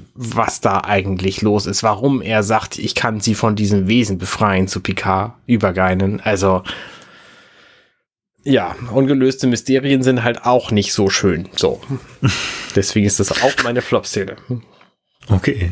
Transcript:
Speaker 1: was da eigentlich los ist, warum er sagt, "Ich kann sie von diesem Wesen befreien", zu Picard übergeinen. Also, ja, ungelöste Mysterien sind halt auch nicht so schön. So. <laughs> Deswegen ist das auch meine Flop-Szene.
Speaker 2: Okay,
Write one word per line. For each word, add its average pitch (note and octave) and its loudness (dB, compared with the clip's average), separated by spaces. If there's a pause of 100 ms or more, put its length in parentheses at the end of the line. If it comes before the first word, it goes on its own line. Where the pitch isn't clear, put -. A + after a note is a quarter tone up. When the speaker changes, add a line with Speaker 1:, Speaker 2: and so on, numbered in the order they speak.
(140)
Speaker 1:
was A2+ -2
da G2 2
eigentlich F#2+ -2
los G#2 2
ist, F#2+ -2
warum A2+ 0
er A2 0
sagt, A2 -2
"Ich - -4
kann A2 -2
sie G#2 0
von G#2+ 0
diesem G2+ 2
Wesen G#2+ 2
befreien", F#2+ 0
zu - -4
Picard F#2+ -2 (140)
übergeinen. F#2+ 2
Also, F#2+ 0 (1800)
ja, B2+ 0 (160)
ungelöste C3+ 2
Mysterien C3 2
sind B2+ 2
halt A#2 -2
auch B2 2
nicht G#2 0
so G2 2
schön. E2+ 0
So. - 0 (500)
<laughs> - -6
Deswegen G2+ 2
ist - 2
das - 0
auch C3+ 2
meine A#2+ -2
Flop-Szene. - -2 (960)
Speaker 2:
Okay, F#2 0